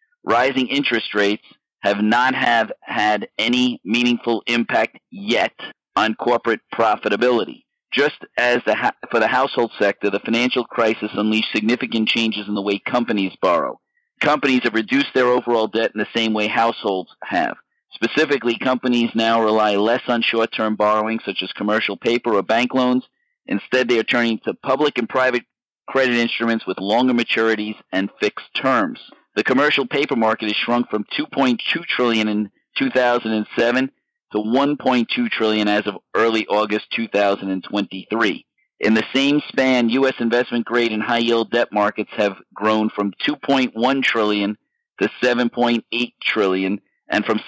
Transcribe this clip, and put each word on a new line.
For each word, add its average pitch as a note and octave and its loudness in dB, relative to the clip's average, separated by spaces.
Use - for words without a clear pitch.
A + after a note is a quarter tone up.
Rising B2+ 0
interest B2 -2
rates G#2 0
have G2+ 0
not A#2+ 2
have A#2 0
had G#2+ -2
any B2 0
meaningful A#2+ 0
impact A#2 0
yet G2+ -2
on A2 0
corporate A#2 0
profitability. G#2+ 0
Just C#3+ 0
as A#2+ 2
the G#2+ 2
ha-, A#2 -2
for A#2+ 2
the G#2+ 2
household B2+ 0
sector, G2+ 0
the G2+ -2
financial A#2+ 0
crisis A2+ -2
unleashed G#2+ 0
significant A2+ 0
changes A2 -2
in G#2 -4
the G2+ -4
way G2+ -2
companies A2 -2
borrow. D#2+ 0
Companies C#3 2
have A2 0
reduced A2+ 0
their B2+ 4
overall A#2+ 2
debt A2 -2
in G#2 -4
the G#2 -2
same A2+ 0
way G#2+ 0
households A2+ -2
have. E2+ -2
Specifically, A#2 0
companies B2 0
now A2+ 2
rely G#2+ 2
less A#2 2
on A#2+ 0
short-term A2+ -2
borrowing, G#2+ 0
such G2 -6
as F#2 -8
commercial G#2 -2
paper A#2+ 0
or G2 2
bank A#2 0
loans. B2+ 0
Instead, A#2+ -2
they A#2+ 2
are A2+ 0
turning A#2 0
to G2+ -4
public C#3+ -2
and A2+ -2
private B2+ 0
credit B2+ 2
instruments A#2 -2
with F#2 -6
longer A#2 2
maturities A2+ 0
and F#2+ -2
fixed - -4
terms. B2+ 0
The G#2+ 0
commercial C#3 2
paper C#3 -2
market A2 0
has G#2 -2
shrunk A#2+ -2
from G#2+ -4
two D#3 -4
point B2+ 0
two E3+ -4
trillion A#2 0
in G#2 -2
two C3+ 0
thousand A#2+ 0
and G#2+ -2
seven B2 2
to G#2+ -2
one C3+ 2
point B2 0
two A#2+ -2
trillion G#2+ 0
as G#2 0
of G2 -4
early A2+ 2
August G#2 0
two A#2 -4
thousand G2 0
and F#2+ -4
twenty-three. G2+ -4
In A2+ 2
the G#2+ 2
same C#3+ 2
span, C3 2
U C3 2
S B2 2
investment A#2+ 0
grade A#2 0
and G#2+ -4
high A#2 0
yield A#2 0
debt A#2+ 0
markets G#2 0
have G2+ 0
grown G#2+ 0
from G2+ -4
two D3 -2
point C3+ 0
one B2+ 0
trillion G#2 0
to G#2 2
seven B2 2
point A#2+ 0
eight A#2+ -4
trillion, F#2+ 0
and G#2 -2
from G#2+ 0